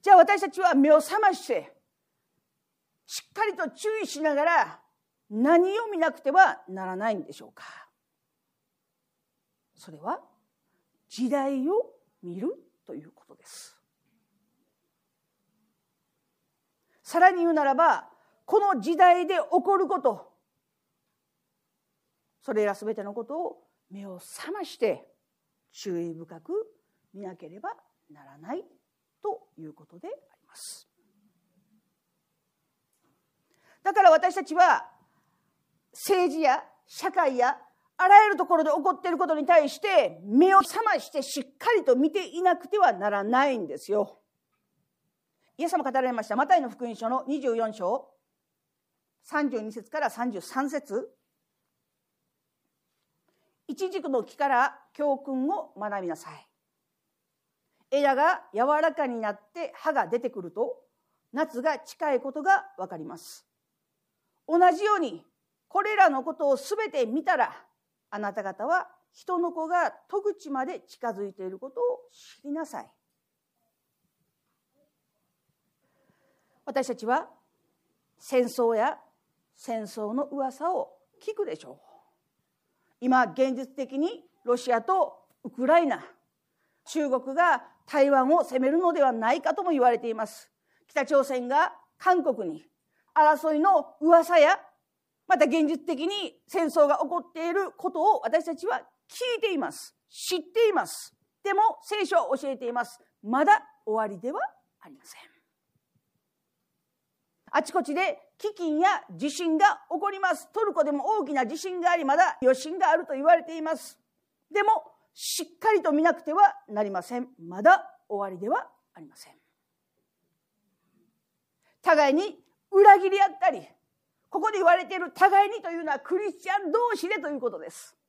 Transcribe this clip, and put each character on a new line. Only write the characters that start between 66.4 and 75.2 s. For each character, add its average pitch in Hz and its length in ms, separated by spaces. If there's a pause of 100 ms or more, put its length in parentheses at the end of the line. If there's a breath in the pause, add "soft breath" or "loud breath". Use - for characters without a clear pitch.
を 262 80
す 392 180
べ 427 140
て 262 160
見 254 180
た 359 140
ら、 - 280 (440)
あ 208 80
な 202 160
た 208 80
方 190 240
は 339 280 (180)
人 - 260
の 339 120
子 320 160
が 339 260 (160)
戸 403 120
口 392 300
ま 262 160
で 254 140
近 - 280
づ 202 180
い 196 60
て 190 140
い 185 40
る 185 80
こ 262 120
と 359 100
を 494 320
知 - 300
り 285 100
な 311 140
さ 180 160
い。」 101 80 (3750)